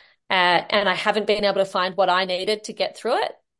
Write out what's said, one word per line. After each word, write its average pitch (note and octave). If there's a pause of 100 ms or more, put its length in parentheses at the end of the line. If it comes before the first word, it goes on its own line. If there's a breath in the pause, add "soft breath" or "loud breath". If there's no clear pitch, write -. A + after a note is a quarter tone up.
(300 loud breath)
uh, F3+
and G3+
I F#3
haven't G#3
been G#3
able G3
to G3
find F#3
what F#3
I F#3
needed F#3+
to -
get -
through C#4+
it. - (280)